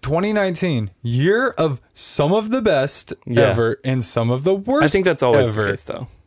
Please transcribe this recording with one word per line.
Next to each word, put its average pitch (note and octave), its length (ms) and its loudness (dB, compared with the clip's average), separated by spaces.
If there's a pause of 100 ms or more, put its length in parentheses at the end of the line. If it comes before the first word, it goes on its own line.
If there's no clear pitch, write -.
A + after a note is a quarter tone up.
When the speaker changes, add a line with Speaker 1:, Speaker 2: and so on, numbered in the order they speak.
Speaker 1:
twenty F3 320 -2
nineteen, F3 580 -2 (120)
year F3+ 560 2
of D#3 220 0 (120)
some - 400 -2
of G#3+ 180 0
the B3+ 120 -2
best C#3+ 500 0 (140)
Speaker 2:
Yeah. - 220 2
Speaker 1:
ever A2+ 360 0
and C3 180 -2
some A2+ 280 -2
of B2+ 140 -2
the F#3+ 100 2
worst A#3+ 300 0
Speaker 2:
I - 40 2
think F#3+ 160 0
that's F3+ 180 2
always B2 280 4
Speaker 1:
ever. G#2+ 140 -2
Speaker 2:
the G2+ 60 0
case, - 140 -2
though. - 220 -10 (200)